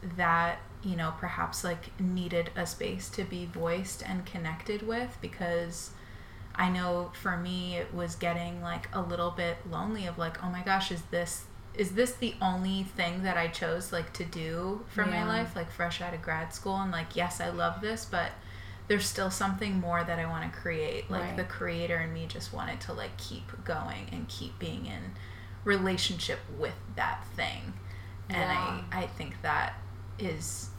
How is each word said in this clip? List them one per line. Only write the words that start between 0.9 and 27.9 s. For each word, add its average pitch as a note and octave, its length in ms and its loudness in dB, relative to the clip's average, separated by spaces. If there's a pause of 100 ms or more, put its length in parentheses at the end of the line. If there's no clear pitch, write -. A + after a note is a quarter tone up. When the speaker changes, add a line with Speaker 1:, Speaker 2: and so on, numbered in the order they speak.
Speaker 1:
know, E3 240 0
perhaps, E3+ 440 -2
like, E3+ 360 -2
needed F3 560 4
a F3 100 0
space - 460 -2
to F#3+ 120 -2
be F3 220 -4
voiced E3+ 580 0
and F#3 220 -2
connected F3 640 -4
with, A#3+ 340 0
because E3+ 720 0 (640)
I F#3 140 6
know F3+ 420 2 (100)
for F3+ 160 2
me F3+ 400 -2
it - 160 -2
was E3+ 220 0
getting, F3 460 0
like, E3+ 320 -4
a F#3+ 80 0
little F3 300 2
bit E3+ 260 0 (120)
lonely F#3+ 380 -2
of, E3+ 100 -4
like, E3 260 -2
"Oh F3+ 60 2
my F3+ 140 -2
gosh, F#3+ 280 4
is E3 120 -2
this, - 420 0 (280)
is F#3+ 200 2
this B3 200 6
the - 280 0
only F#3 420 4
thing F3+ 400 0
that F3+ 140 4
I E3+ 100 4
chose, E3+ 460 0
like, E3 200 0
to E3+ 120 -4
do E3+ 640 -2
for G#3 160 4
my F3 140 4
Speaker 2:
Yeah. F3 80 4
Speaker 1:
life, A3+ 280 2
like, E3+ 160 -2
fresh E3+ 300 0
out F3 120 -2
of E3 80 -4
grad E3 320 0
school?" G3 240 0
And, G3 140 2
like, E3 240 -2
yes, F3 240 2
I F3 100 0
love F3 320 2
this, A3 240 0
but E3+ 260 2 (580)
there's G3+ 160 6
still F#3+ 260 2
something G3 480 2
more E3+ 240 4
that E3+ 160 2
I E3 60 2
wanna E3 240 0
create. D#3+ 600 0
Like, F#3 100 2
Speaker 2:
Right. F3+ 160 0
Speaker 1:
the F3+ 80 2
creator E3+ 560 0
in D#3+ 100 -2
me E3 140 -2
just E3 260 -6
wanted E3 300 -2
to, E3+ 120 -4
like, - 240 -4
keep - 460 -6
going - 480 -2
and - 160 -4
keep - 320 -6
being D#3+ 280 -4
in F3+ 260 -6 (500)
relationship F#3 760 4 (180)
with D3 160 0 (220)
that - 280 0 (120)
thing. - 380 -2 (560)